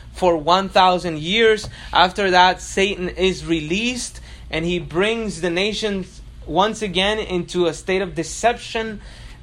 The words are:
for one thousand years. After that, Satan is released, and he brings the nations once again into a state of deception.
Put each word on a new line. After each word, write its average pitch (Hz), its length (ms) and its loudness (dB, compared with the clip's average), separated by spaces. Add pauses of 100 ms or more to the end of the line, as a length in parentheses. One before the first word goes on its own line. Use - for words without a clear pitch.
(140)
for 175 220 4
one 170 320 2
thousand 180 520 4
years. 214 500 2 (220)
After 185 400 4
that, 180 300 6
Satan 190 460 -2
is 170 380 -2
released, 180 720 -4 (320)
and 160 140 -2
he 175 140 0
brings 185 640 -2
the 180 80 0
nations 196 720 -4 (240)
once 208 360 0
again 196 360 0
into 180 480 -2
a 160 80 0
state 190 280 -2
of 175 140 -6
deception. 220 840 -2 (440)